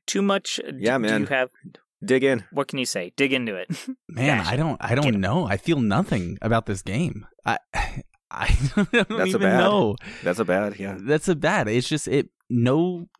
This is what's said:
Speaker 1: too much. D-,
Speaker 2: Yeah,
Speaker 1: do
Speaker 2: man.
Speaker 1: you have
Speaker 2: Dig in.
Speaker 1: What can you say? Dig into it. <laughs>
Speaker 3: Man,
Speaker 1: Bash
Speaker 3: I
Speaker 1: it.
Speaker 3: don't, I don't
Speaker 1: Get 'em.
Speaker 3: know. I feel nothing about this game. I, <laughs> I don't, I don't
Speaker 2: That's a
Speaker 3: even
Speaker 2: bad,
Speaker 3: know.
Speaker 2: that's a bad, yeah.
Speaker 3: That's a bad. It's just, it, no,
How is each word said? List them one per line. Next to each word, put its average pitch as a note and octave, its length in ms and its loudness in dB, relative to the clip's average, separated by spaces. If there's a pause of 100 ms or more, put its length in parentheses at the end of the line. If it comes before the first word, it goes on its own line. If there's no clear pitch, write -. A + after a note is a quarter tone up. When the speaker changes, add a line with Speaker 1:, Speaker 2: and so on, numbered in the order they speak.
Speaker 1:
too - 160 0
much. - 340 0 (100)
D-, C#3 140 -10
Speaker 2:
Yeah, G3 180 2
Speaker 1:
do - 40 -2
Speaker 2:
man. - 200 2
Speaker 1:
you G2+ 60 -4
have C3 220 0 (540)
Speaker 2:
Dig B2+ 200 4
in. B2+ 260 2
Speaker 1:
What C#3 160 -4
can C3+ 140 -6
you B2 60 -4
say? F#2 300 -6
Dig C3+ 160 2
into A#2 220 -2
it. F2+ 160 -8
<laughs> - 380 -10
Speaker 3:
Man, C3+ 300 0
Speaker 1:
Bash F2 100 -4
Speaker 3:
I G#2 60 -2
Speaker 1:
it. - 20 0
Speaker 3:
don't, D#3 240 -2
I - 160 -2
don't D3 80 2
Speaker 1:
Get B2+ 100 2
'em. G2 60 0
Speaker 3:
know. B2 260 0
I G2+ 100 0
feel E3 240 0
nothing G2+ 640 0
about A2+ 240 0
this G2 160 -4
game. A2 420 -4 (220)
I, A2+ 120 0 (140)
<laughs> - 20 -6 (580)
I - 160 -2 (260)
don't, G3+ 180 2
I A#3 120 4
don't - 60 -4
Speaker 2:
That's G#3+ 100 -2
a F#3+ 80 2
Speaker 3:
even F#3+ 140 2
Speaker 2:
bad, B2+ 160 4
Speaker 3:
know. F3 380 4 (280)
Speaker 2:
that's F2+ 160 2
a G#2+ 40 0
bad, G2 360 0
yeah. G2 200 -8
Speaker 3:
That's D3 280 0
a F3 80 4
bad. D#3 320 0
It's B2 200 2
just, D#3 200 -2
it, C#3 220 2 (200)
no, D#3+ 560 2 (140)